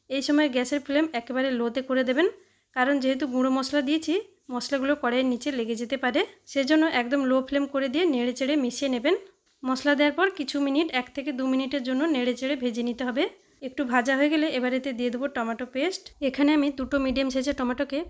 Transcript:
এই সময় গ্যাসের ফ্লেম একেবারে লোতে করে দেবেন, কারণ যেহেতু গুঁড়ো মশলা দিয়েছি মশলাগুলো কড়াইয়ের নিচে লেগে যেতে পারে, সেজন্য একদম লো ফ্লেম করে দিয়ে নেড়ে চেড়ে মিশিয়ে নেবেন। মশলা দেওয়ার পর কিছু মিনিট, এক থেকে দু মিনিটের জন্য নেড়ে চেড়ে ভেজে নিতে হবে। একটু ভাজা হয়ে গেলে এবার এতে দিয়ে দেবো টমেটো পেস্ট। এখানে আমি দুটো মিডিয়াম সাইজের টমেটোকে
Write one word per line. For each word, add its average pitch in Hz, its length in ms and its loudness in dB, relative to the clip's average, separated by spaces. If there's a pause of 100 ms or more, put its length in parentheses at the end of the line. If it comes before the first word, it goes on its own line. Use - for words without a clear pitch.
এই 269 120 -2
সময় 294 280 4
গ্যাসের 254 360 -2
ফ্লেম 294 280 2
একেবারে 254 380 -4
লোতে 240 380 -2
করে 254 140 2
দেবেন, 254 240 2 (480)
কারণ 254 240 2
যেহেতু 262 280 0
গুঁড়ো 254 240 2
মশলা 269 300 0
দিয়েছি 302 320 0 (360)
মশলাগুলো 262 460 -2
কড়াইয়ের 254 360 0
নিচে 247 200 -4
লেগে 233 240 -4
যেতে 240 220 -4
পারে, 262 240 2 (240)
সেজন্য 294 380 2 (100)
একদম 247 300 0
লো 254 140 4 (100)
ফ্লেম 277 200 0
করে 277 220 -2
দিয়ে 311 240 2
নেড়ে 247 200 0
চেড়ে 269 240 0
মিশিয়ে 269 380 0
নেবেন। 269 200 2 (480)
মশলা 262 320 2
দেওয়ার 294 220 4
পর 370 180 4
কিছু 294 240 -6
মিনিট, 285 340 2
এক 247 200 -2
থেকে 277 180 -6
দু 254 160 -4
মিনিটের 262 360 0
জন্য 262 180 -2 (120)
নেড়ে 247 260 2
চেড়ে 269 160 -2
ভেজে 240 280 -2
নিতে 240 220 -4
হবে। 247 180 0 (380)
একটু 262 240 -6
ভাজা 247 300 2
হয়ে 285 180 4
গেলে 311 140 2 (100)
এবার 247 160 0
এতে 262 200 -2
দিয়ে 247 200 -2
দেবো 247 140 -4
টমেটো 233 460 -4
পেস্ট। 311 300 -2 (180)
এখানে 277 360 2
আমি 285 100 4 (120)
দুটো 262 200 -2
মিডিয়াম 269 320 0
সাইজের 269 260 -2
টমেটোকে 262 400 -2 (120)